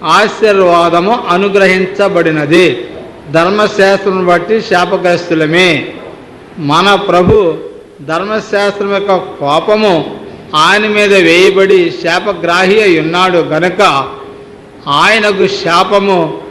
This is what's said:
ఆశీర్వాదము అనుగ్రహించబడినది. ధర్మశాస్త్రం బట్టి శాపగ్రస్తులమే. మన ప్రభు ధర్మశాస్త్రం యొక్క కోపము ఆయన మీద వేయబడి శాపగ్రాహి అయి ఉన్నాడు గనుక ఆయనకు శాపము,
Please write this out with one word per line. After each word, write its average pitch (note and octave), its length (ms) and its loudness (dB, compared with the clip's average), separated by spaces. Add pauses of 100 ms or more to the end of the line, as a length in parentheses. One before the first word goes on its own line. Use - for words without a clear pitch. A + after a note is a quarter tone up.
ఆశీర్వాదము F#3 1120 2 (100)
అనుగ్రహించబడినది. F3+ 1600 0 (480)
ధర్మశాస్త్రం F#3+ 920 0
బట్టి F3 340 0
శాపగ్రస్తులమే. F3 1300 0 (720)
మన E3+ 360 2
ప్రభు F3+ 600 2 (540)
ధర్మశాస్త్రం G3+ 840 -2
యొక్క G3 220 0
కోపము F3+ 1000 0 (380)
ఆయన F#3 320 2
మీద G#3 280 2
వేయబడి F#3 760 4
శాపగ్రాహి F#3 920 0
అయి F3 180 2
ఉన్నాడు F3+ 380 0
గనుక D#3+ 680 0 (800)
ఆయనకు F#3+ 580 2
శాపము, F#3 920 0 (100)